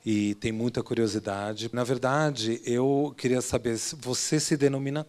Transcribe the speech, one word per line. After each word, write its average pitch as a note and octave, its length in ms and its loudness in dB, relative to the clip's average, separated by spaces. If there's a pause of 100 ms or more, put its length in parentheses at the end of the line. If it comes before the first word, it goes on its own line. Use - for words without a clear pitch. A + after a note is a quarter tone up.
e G#2 300 2
tem A2+ 160 -2
muita A2+ 320 -2
curiosidade. G#2+ 880 -2
Na A#2+ 140 0
verdade, B2+ 800 0
eu C#3 520 2
queria B2+ 240 2
saber A#2 360 -2
se - 180 -6
você B2+ 420 -2
se D3+ 200 2
denomina C#3 520 0